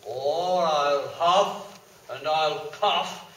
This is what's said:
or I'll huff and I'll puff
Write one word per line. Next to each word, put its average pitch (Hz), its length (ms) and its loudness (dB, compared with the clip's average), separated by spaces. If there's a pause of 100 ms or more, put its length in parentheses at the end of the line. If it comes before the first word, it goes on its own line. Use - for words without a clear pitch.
or 156 600 0
I'll 143 420 2
huff 180 720 2 (300)
and 131 180 -8
I'll 156 320 0 (200)
puff 180 460 -2 (120)